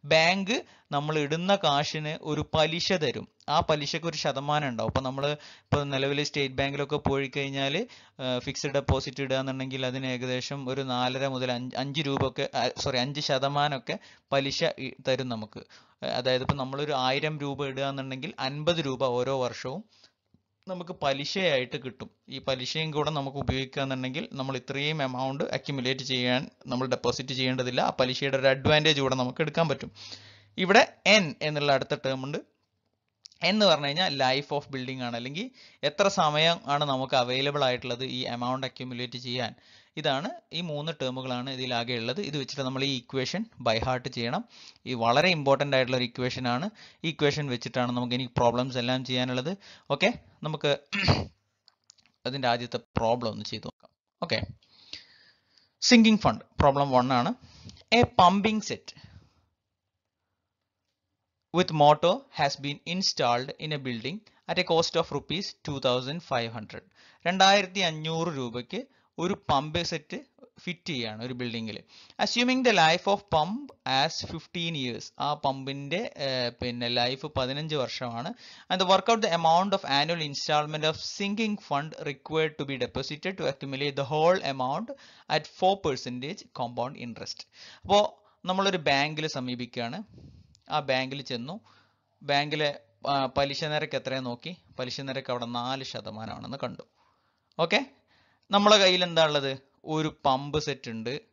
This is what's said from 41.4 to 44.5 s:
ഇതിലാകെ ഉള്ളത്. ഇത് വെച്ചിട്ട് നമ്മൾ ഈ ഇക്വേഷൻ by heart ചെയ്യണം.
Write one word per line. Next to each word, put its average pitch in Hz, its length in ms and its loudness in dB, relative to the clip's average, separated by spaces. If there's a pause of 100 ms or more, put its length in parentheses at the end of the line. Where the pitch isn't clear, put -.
ഇതിലാകെ 127 420 -2
ഉള്ളത്. 123 280 -2
ഇത് 147 180 -4
വെച്ചിട്ട് 135 240 -6
നമ്മൾ 131 220 -2
ഈ 139 120 -2
ഇക്വേഷൻ 135 480 -4 (180)
by 113 160 2
heart 127 300 -2
ചെയ്യണം. 127 360 -4 (420)